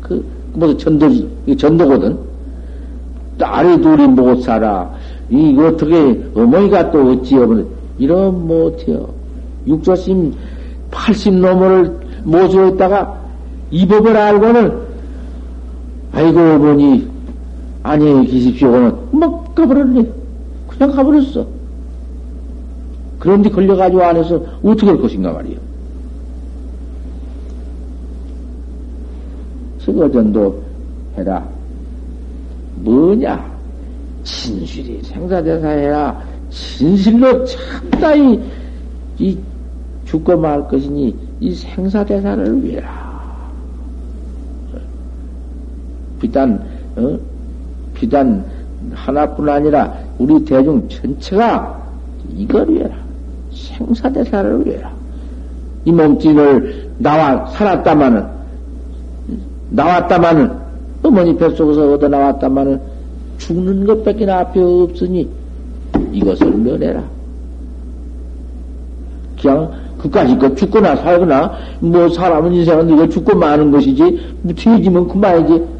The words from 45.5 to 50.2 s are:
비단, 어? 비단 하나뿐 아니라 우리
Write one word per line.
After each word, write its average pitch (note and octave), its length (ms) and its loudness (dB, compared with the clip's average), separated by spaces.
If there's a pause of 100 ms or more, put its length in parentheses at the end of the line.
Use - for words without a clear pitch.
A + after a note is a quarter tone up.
비단, A#2 440 0 (320)
어? C3+ 220 -4 (760)
비단 A#2 520 0 (480)
하나뿐 D3 560 -2
아니라 D3 440 2 (240)
우리 C#3+ 280 4